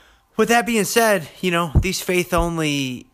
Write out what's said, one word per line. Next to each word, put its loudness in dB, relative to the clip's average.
with 2
that 2
being 0
said, 2
you 0
know, 0
these 0
faith-only -2